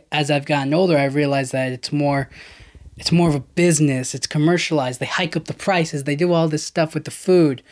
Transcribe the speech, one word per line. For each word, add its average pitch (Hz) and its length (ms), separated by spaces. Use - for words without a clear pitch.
as 147 200
I've 143 160
gotten 143 260
older, 175 240
I've 139 200
realized 139 360
that 131 180
it's - 220
more, 143 380
it's - 160
more 170 160
of 151 60
a 139 60
business. 147 720
It's 131 120
commercialized. 151 760
They 135 60
hike 175 300
up 156 100
the - 80
prices. 165 500
They 143 120
do 175 160
all 165 160
this 151 160
stuff 160 300
with 151 100
the - 60
food. 165 600